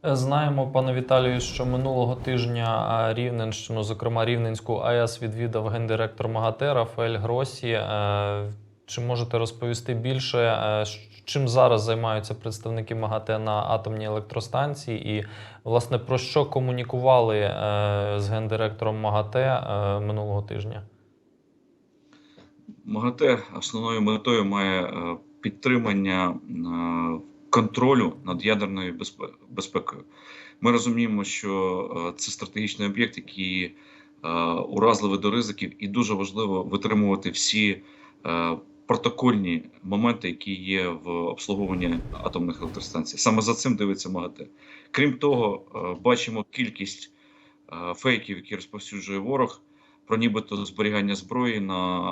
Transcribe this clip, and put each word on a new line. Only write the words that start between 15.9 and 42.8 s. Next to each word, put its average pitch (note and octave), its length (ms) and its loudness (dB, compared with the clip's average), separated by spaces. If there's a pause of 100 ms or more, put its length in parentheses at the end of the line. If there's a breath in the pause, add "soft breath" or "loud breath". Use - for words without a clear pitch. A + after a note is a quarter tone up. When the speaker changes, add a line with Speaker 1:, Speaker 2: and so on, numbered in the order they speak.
Speaker 1:
про B2+ 200 0
що C#3+ 280 2
комунікували, B2 920 4
е, G#2 800 2
з G2+ 100 0
гендиректором A2 720 0
магате, G#2+ 680 2
е, G2+ 300 0
минулого G#2 420 -2
тижня? G#2 400 -6 (2000 soft breath)
Speaker 2:
магате A#2+ 540 4 (200)
основною A2+ 440 -2
метою G#2+ 420 4
має, F#2+ 380 2
е, E2+ 340 -4 (240)
підтримання, G2 880 2
е, E2+ 1000 -4 (200)
контролю A#2 600 4 (120)
над F2 220 -4
ядерною G2 460 0
безпе-, - 360 -10 (200)
безпекою. - 540 -6 (580 loud breath)
Ми A#2+ 120 6
розуміємо, A#2 520 2
що, F#2 840 -4
е, E2+ 80 -6
це - 140 -6
стратегічний G#2 580 -4
об'єкт, A2 280 -2
який, F#2 480 -6 (600 loud breath)
е, E2 40 -4 (240)
уразливий G2+ 640 2
до G#2 120 0
ризиків, G#2+ 540 -4
і G2 40 -6
дуже G#2+ 260 0
важливо G2 480 -2
витримувати G2+ 680 0
всі, G#2 520 0 (440 loud breath)
е, E2+ 300 0 (300)
протокольні G#2+ 760 2 (200)
моменти, G2+ 460 0
які F#2 260 -6
є F#2 340 -2
в E2+ 200 -6
обслуговуванні F2+ 880 -2 (140)
атомних E2+ 480 -4
електростанцій. - 580 -8